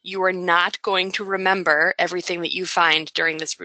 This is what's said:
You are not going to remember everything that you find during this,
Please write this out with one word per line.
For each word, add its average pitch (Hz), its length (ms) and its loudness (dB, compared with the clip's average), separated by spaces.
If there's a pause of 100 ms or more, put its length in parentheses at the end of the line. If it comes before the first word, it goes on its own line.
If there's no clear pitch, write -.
You 190 220 -6
are 185 80 2
not 180 500 0
going 190 300 0
to 214 120 -4
remember 185 720 2
everything 175 440 -2
that 165 100 -4
you 180 140 -4
find 160 480 2
during 160 240 0
this, 156 260 -8